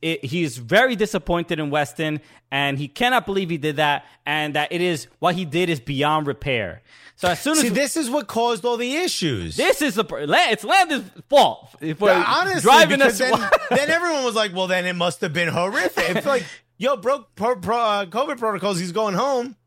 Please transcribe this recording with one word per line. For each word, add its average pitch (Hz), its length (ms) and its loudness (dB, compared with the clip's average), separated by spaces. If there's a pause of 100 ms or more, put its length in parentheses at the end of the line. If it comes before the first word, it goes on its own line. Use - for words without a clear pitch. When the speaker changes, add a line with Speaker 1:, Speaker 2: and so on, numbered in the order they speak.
Speaker 1:
it, 160 220 -4
he's 139 320 -4
very 202 380 2
disappointed 175 640 -2
in 151 120 -4
Weston, 151 500 -2 (320)
and 139 260 -2
he 147 80 -6
cannot 247 400 -2
believe 196 240 -2
he 165 80 -4
did 147 180 -4
that, 143 280 0 (200)
and 151 300 -2
that 147 160 -2
it 175 100 -4
is, 175 280 -2 (100)
what 175 160 2
he 185 100 -4
did 170 240 -2
is 156 120 -2
beyond 143 480 0
repair. 117 520 -4 (360)
So - 120 -4
as 170 120 -2
soon 302 140 0
as 320 80 2
Speaker 2:
See, 247 80 2
this 262 260 -2
is 302 120 -2
what 254 200 -4
caused 233 360 -2
all 240 120 -2
the 247 220 -4
issues. 123 580 -4
Speaker 1:
This 339 260 2
is 240 140 -2
the 214 80 0
pr-, 147 220 -8
La-, 269 240 2
it's 214 120 -2
Landon's 294 480 2 (180)
fault 233 520 4
if 156 200 -6
we're 202 120 6
Speaker 2:
Yeah, - 120 2
honestly, 330 360 0
Speaker 1:
driving 277 380 8
Speaker 2:
because 240 220 4
Speaker 1:
us 254 100 2
Speaker 2:
then, - 20 0
Speaker 1:
wild. 214 280 0
<laughs> 605 100 -6
Speaker 2:
then 277 200 2
everyone 330 340 0
was 226 120 -2
like, 208 180 0
"Well, 185 140 -2
then 180 180 0
it 180 80 -2
must 175 280 -2
have 165 100 -2
been 170 160 0
horrific." 190 680 -2
It's 226 100 -4
like, 262 180 0 (340)
yo, 262 180 0
broke 240 380 -4
pro-, 233 220 -2
pro-, 190 200 -2
uh, 208 300 0
covid 247 320 -4
protocols. 202 400 -2
He's 175 140 -6
going 208 240 -2
home. 254 400 -2 (100)